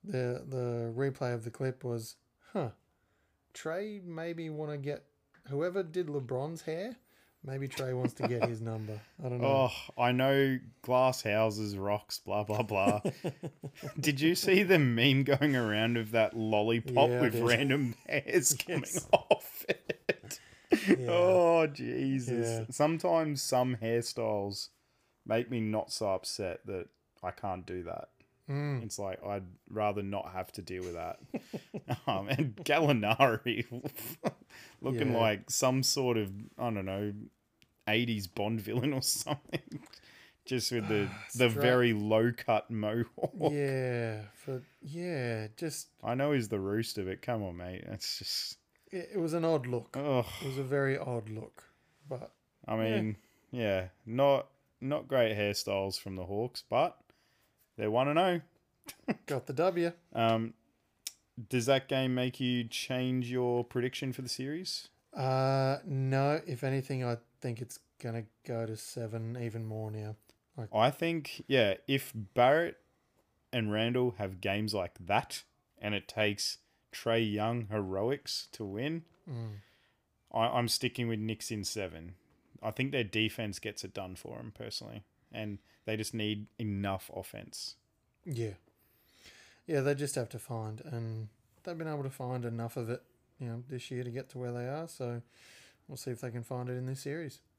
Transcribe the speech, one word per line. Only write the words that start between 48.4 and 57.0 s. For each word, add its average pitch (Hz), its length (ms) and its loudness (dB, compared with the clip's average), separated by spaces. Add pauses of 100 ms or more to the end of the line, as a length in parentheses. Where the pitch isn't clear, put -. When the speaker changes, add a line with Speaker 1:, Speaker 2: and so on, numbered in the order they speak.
Speaker 1:
It, 180 220 -8
it 208 40 0
was 165 140 0
an 170 120 0
odd 156 220 2
look. 123 300 -4
Speaker 2:
Ugh. 135 280 2 (180)
Speaker 1:
It 147 40 -6
was 135 120 -4
a 139 40 -2
very 135 340 2
odd 120 340 -4
look, 110 340 -12 (440)
but 123 220 -8 (360)
Speaker 2:
I 110 100 -2
Speaker 1:
yeah. 110 60 2 (140)
Speaker 2:
mean, 107 200 0 (340)
yeah, 98 380 0 (180)
not, 135 400 4 (340)
not 135 280 -4
great 117 280 4
hairstyles 101 640 0
from 95 140 -10
the 90 120 -8
Hawks, 104 420 -4
but 143 280 2 (800)